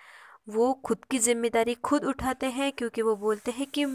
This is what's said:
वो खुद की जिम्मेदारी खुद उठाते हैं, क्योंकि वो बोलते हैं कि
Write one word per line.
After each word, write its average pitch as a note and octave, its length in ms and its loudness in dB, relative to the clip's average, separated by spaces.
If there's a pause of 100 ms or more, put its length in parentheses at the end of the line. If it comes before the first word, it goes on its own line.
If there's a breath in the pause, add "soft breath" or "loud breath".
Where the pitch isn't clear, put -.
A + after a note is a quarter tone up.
(500 loud breath)
वो A#3 240 2
खुद - 320 -4
की C4 140 -2
जिम्मेदारी A#3 540 2
खुद C#4+ 320 0
उठाते C4 400 -2
हैं, C4+ 260 -2
क्योंकि A#3 300 -6
वो A3 140 2
बोलते G#3+ 360 -2
हैं C4+ 160 -4
कि C#4+ 280 0